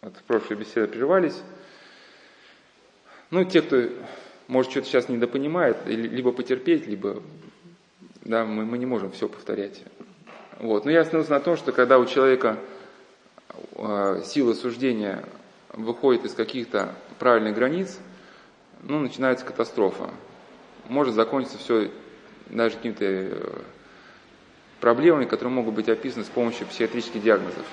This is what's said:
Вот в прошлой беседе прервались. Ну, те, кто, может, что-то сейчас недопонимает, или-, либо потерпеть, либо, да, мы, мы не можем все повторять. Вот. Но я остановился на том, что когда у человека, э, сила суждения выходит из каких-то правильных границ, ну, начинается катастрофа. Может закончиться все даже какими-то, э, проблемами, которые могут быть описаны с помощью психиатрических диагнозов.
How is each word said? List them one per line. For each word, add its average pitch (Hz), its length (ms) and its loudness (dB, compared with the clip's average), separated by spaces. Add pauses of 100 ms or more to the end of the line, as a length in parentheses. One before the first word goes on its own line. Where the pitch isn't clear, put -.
Вот 104 160 -16
в - 60 -20
прошлой 110 340 0
беседе 107 280 -2
прервались. 151 560 0 (1900)
Ну, 180 140 2
те, 180 160 6
кто, 127 220 2 (640)
может, 127 260 2
что-то 135 140 -2
сейчас 123 220 2
недопонимает, 135 800 0
или-, 113 200 -2
либо 123 260 0
потерпеть, 131 520 0
либо, 101 380 -6 (960)
да, 113 240 0
мы, 107 180 -4
мы 117 140 -4
не 123 80 -4
можем 101 260 -4
все - 160 -4
повторять. - 540 -8 (760)
Вот. 107 260 0
Но 143 60 2
я 165 100 8
остановился 156 300 0
на 139 80 4
том, 131 180 0
что - 140 -4
когда 127 260 6
у 123 80 6
человека, 127 540 4 (1160)
э, 101 480 0
сила 127 300 2
суждения 117 720 -2 (500)
выходит 113 520 2
из 104 80 -8
каких-то 110 640 -4 (240)
правильных 110 340 4
границ, 151 460 -2 (840)
ну, 147 160 -4
начинается 127 460 0
катастрофа. - 640 0 (800)
Может 131 260 2
закончиться 117 440 0
все 110 320 0 (580)
даже 113 300 -2
какими-то, 110 280 -4
э, - 560 -4 (1160)
проблемами, 135 460 6
которые 123 280 -4
могут 113 220 -2
быть 110 140 -2
описаны 113 340 -2
с - 60 -12
помощью 117 380 -2
психиатрических 117 540 -4
диагнозов. 95 520 2